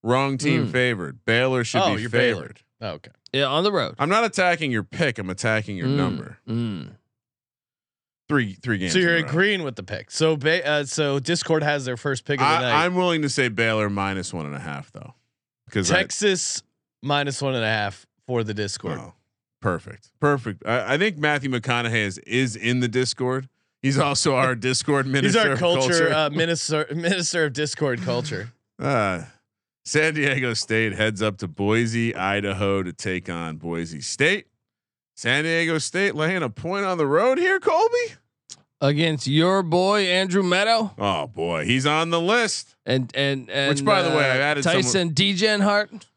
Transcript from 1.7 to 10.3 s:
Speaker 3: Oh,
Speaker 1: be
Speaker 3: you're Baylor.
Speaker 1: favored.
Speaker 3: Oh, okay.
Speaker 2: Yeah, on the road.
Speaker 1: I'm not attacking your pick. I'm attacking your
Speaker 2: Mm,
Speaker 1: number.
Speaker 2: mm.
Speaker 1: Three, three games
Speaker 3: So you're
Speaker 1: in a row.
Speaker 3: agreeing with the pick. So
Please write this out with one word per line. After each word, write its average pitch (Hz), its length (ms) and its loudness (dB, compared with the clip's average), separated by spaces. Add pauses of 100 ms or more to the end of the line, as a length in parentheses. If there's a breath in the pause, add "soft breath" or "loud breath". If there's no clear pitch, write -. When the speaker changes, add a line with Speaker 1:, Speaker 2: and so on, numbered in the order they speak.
Speaker 3:
Oh, 165 140 2
Speaker 1:
be 107 60 -4
Speaker 3:
you're 120 100 -6
Baylor. 120 320 2
Speaker 1:
favored. - 180 -18 (200)
Speaker 3:
Oh, 110 100 -8
okay. - 200 -14 (220)
Speaker 2:
Yeah, 135 140 0
on 151 160 0
the 208 80 2
road. 147 280 -2
Speaker 1:
I'm 143 100 2
not 214 160 4
attacking 170 460 0
your 107 120 0
pick. 139 340 -2
I'm 95 140 -6
attacking 107 440 -2
your 85 120 -4
Speaker 2:
Mm, 139 100 0
Speaker 1:
number. 117 400 -4 (100)
Speaker 2:
mm. 107 420 -4 (1400)
Speaker 1:
Three, 120 240 2
three 107 240 -4
games 90 160 -2
Speaker 3:
So 185 60 4
you're 170 160 2
Speaker 1:
in 165 60 2
a - 20 -4
row. 147 60 -6
Speaker 3:
agreeing 185 340 0
with 131 120 -6
the 101 80 -12
pick. - 280 -10
So 160 260 2